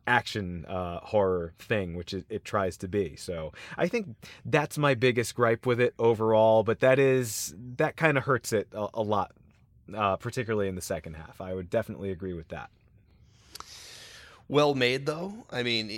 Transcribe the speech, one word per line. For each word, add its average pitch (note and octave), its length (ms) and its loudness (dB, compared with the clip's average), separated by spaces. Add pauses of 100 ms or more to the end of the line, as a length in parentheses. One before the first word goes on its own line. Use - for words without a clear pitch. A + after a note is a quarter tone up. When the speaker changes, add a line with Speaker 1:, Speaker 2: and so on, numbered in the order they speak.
Speaker 1:
action, G2+ 600 0
uh, F2+ 340 -6
horror F#2 580 2
thing, F#2+ 360 -4
which F2 180 -10
it, F#2 160 -8
it G#2 160 -8
tries F#2+ 340 -2
to F#2+ 100 -8
be. F2+ 280 -2
So D#2+ 360 -8 (260)
I F3 80 2
think F#3 300 -6 (280)
that's D3+ 320 0
my C#3+ 180 2
biggest A#2 420 2
gripe A#2 300 2
with A#2+ 140 2
it B2 180 2
overall, A2 640 6
but A2+ 160 0
that C3 180 6
is, C3 560 2 (220)
that D#3 200 0
kinda D3+ 240 2
hurts B2+ 320 -2
it G2+ 200 2
a, G#2 220 -4
a A2+ 80 -2
lot, G#2 300 0 (600)
uh, G2+ 220 0
particularly G#2+ 520 -2
in F#2 60 -4
the F2+ 60 -8
second E2 340 -8
half. D#2+ 260 -16
I F#2 140 -8
would F2+ 160 -8
definitely G2 400 -4
agree F#2 220 -8
with E2 160 -12
that. D2+ 220 -12 (1800)
Speaker 2:
Well C#3+ 260 4
made, C3 320 0
though. E3 260 -6 (180)
I B2 120 -4
mean, A2+ 360 -2